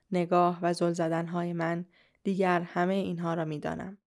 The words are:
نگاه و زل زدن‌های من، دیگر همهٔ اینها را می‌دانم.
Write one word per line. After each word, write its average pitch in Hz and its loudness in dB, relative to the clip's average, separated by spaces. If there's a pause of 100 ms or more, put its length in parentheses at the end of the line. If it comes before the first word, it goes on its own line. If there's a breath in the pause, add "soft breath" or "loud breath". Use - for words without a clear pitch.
(120)
نگاه 175 4
و 175 2
زل 170 2
زدن‌های 170 -2
من، 170 -2 (400 soft breath)
دیگر 180 2
همهٔ 180 0
اینها 175 -2
را 165 -2
می‌دانم. 165 -6 (100)